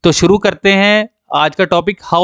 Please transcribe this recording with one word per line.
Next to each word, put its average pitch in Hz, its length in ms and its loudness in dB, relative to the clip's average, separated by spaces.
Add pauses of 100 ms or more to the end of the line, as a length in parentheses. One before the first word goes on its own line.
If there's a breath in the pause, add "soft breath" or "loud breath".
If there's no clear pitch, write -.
तो 170 80 2
शुरू 175 260 2
करते 196 340 -2
हैं 208 380 0 (260)
आज 151 200 -2
का 190 100 0
टॉपिक, 175 380 -4
how 170 200 0